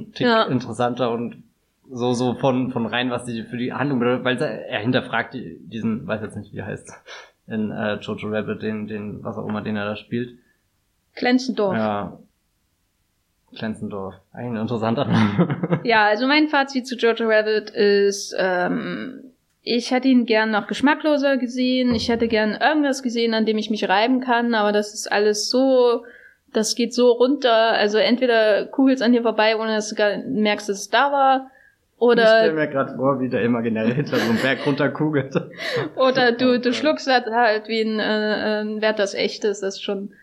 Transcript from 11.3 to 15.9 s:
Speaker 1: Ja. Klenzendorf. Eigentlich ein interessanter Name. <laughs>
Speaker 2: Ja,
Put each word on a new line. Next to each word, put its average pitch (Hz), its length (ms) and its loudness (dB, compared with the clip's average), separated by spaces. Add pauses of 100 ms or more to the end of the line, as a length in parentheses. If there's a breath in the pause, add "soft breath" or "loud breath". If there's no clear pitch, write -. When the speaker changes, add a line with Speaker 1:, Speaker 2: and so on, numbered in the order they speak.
Speaker 1:
Ja. 104 420 -4 (1400)
Klenzendorf. 101 600 -8 (160)
Eigentlich 120 220 -10
ein 107 80 -4
interessanter 113 440 -2
Name. 113 760 0
<laughs> - 20 -16
Speaker 2:
Ja, 220 240 4